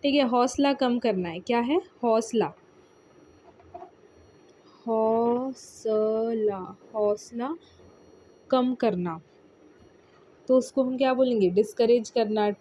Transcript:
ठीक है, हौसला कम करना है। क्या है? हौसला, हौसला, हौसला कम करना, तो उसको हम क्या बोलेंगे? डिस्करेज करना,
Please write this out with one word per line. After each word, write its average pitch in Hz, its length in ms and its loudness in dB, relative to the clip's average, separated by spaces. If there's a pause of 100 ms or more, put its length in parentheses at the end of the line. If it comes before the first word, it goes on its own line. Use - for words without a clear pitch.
ठीक 285 120 -2
है, 285 140 2
हौसला 254 460 0
कम 247 240 -2
करना 196 300 -2
है। 170 120 -10
क्या 233 200 0
है? 269 200 0 (220)
हौसला, 226 500 0 (2250)
हौसला, 226 1700 -2 (360)
हौसला 226 600 -2 (960)
कम 254 240 2
करना, 175 460 -2 (1300)
तो 254 80 6
उसको 254 260 2
हम 254 140 -2
क्या 262 180 2
बोलेंगे? 240 360 2
डिस्करेज 220 600 2
करना, 214 400 0 (100)